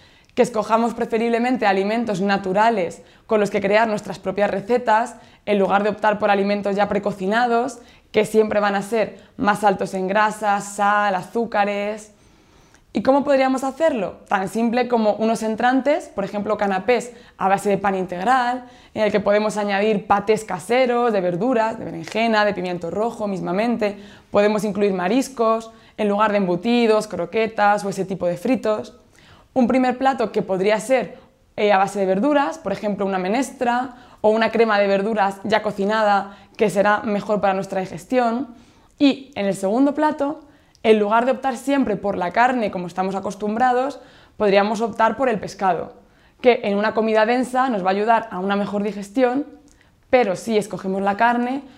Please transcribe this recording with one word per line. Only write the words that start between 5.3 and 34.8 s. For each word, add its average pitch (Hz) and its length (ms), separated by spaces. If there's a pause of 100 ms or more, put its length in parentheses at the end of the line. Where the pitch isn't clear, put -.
en 208 120
lugar 196 260
de 214 60
optar 208 300
por 208 100
alimentos 202 460
ya 202 140
precocinados, 220 920 (320)
que 214 140
siempre 214 340
van 202 160
a 196 60
ser 202 380 (180)
más 208 260
altos 196 300
en 190 140
grasa, 208 540
sal, 208 520
azúcares. 208 960 (800)
¿Y 202 120
cómo 269 200
podríamos 262 400
hacerlo? 269 640
Tan 190 220
simple 233 380
como 220 260
unos 220 300
entrantes, 247 640
por - 160
ejemplo, 208 340
canapés 202 560 (240)
a 185 100
base 196 220
de 196 80
pan 196 160
integral, 240 720 (300)
en 220 80
el 208 80
que 208 80
podemos 208 380
añadir 202 500
patés 202 360
caseros, 240 720
de 202 80
verduras, 220 560
de 180 80
berenjena, 208 600
de 202 100
pimiento 180 340
rojo 220 380
mismamente. 202 720 (320)
Podemos 208 320
incluir 202 300
mariscos, 226 760 (280)
en 208 120
lugar 208 220
de 202 60
embutidos, 214 720
croquetas 208 760
o 202 40
ese 190 160
tipo 185 200
de 175 120
fritos. 226 600 (560)
Un 247 140
primer 254 320
plato 254 320
que 202 100
podría 190 380
ser, 240 400 (380)
eh, 208 140
a 190 60
base 196 220
de 190 80
verduras, 285 500
por 196 140
ejemplo, 202 340
una 190 140
menestra 240 800 (240)
o 214 80
una 220 220
crema 220 280
de 202 80